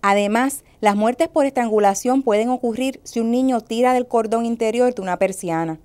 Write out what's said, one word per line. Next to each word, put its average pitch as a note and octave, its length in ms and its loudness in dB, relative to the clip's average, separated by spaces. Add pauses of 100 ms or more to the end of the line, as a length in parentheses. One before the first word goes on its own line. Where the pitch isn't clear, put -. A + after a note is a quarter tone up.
Además, G#3 600 0 (160)
las G#3 160 2
muertes A#3 320 0
por D#4+ 180 0
estrangulación A#3+ 800 0
pueden A3 280 2
ocurrir B3+ 520 -4
si - 160 -8
un A#3 140 0
niño B3+ 280 0
tira A#3+ 320 0
del B3 140 0
cordón A3+ 400 0
interior A#3 480 0
de G3+ 80 -8
una F3+ 160 -4
persiana. E3 680 -2